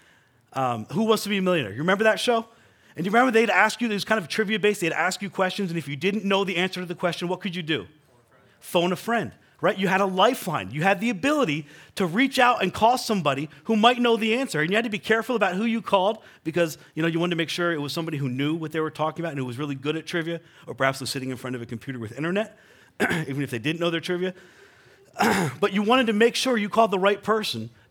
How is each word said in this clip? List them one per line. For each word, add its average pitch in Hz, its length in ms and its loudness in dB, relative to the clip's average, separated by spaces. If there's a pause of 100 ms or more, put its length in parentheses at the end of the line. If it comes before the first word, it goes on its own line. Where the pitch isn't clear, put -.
(520)
Um, 123 340 -2
Who 180 180 -2
Wants 214 180 4
to - 60 -6
Be 202 100 0
a 190 40 -2
Millionaire? 170 280 0
You 104 80 -8
remember 190 240 2
that 220 160 4
show? 226 300 0 (480)
And 165 100 -4
you 196 60 0
remember 247 180 6
they'd 226 200 4
ask 208 300 4
you, 240 80 0
it 214 60 0
was 190 100 -2
kind 220 140 2
of 180 80 -4
trivia 214 320 -2
based, 208 220 2
they'd 165 120 0
ask 180 300 -2
you 196 80 -6
questions, 185 400 -2
and 170 80 -4
if 151 80 -6
you 139 80 -6
didn't 190 300 -2
know 196 180 2
the 190 140 -2
answer 180 240 -2
to 185 60 -8
the 175 100 -8
question, 175 320 -2
what 180 120 -4
could 185 140 -6
you 180 80 -6
do? 147 240 -4 (720)
Phone 175 340 0
a 175 40 -2
friend. 220 340 -4 (300)
Right? 185 180 0
You 190 100 0
had 190 140 2
a 202 40 2
lifeline. 185 640 0
You 151 100 -4
had 190 180 2
the 226 80 0
ability 180 580 0 (280)
to 202 100 -2
reach 247 340 2
out 240 240 4
and 185 120 0
call 240 240 4
somebody 151 500 0 (160)
who 226 120 2
might 240 220 6
know 240 200 4
the 220 160 0
answer. 247 260 -2
And 156 80 2
you 190 80 0
had 233 80 2
to 233 60 -4
be 202 80 -4
careful 226 380 0
about 190 180 0
who 196 100 -2
you 226 160 0
called 202 380 2 (240)
because, 165 340 0 (180)
you 151 60 -4
know, 165 80 2
you 165 100 0
wanted 175 120 0
to 175 60 0
make 160 120 -2
sure 175 240 0
it 156 80 -4
was 143 100 -6
somebody 160 280 -4
who 139 100 -2
knew 139 260 0
what 160 180 -6
they 165 80 -2
were 156 100 -2
talking 156 340 -4
about 156 60 -6
and 143 80 -6
who 131 80 -4
was 120 100 -8
really 143 200 -6
good 147 200 -4
at 156 80 -8
trivia, 165 380 -4 (240)
or - 80 -12
perhaps 135 260 0
was 123 80 -8
sitting 131 220 -6
in 127 80 -8
front 127 180 -8
of 120 60 -10
a 120 40 -10
computer 123 320 -10
with 110 200 -10
internet, 185 400 -4 (200)
<clears throat> - 220 -18
even 147 400 -2
if 139 100 -4
they 120 100 -4
didn't 147 200 -2
know 170 80 0
their 165 140 -2
trivia. 180 320 -4 (840)
<clears throat> 190 320 2 (100)
But 196 120 0
you 196 100 2
wanted 233 260 4
to 226 40 0
make 233 220 4
sure 254 240 0
you 208 100 -2
called 220 220 4
the 196 80 0
right 196 240 2
person 202 480 -2 (200)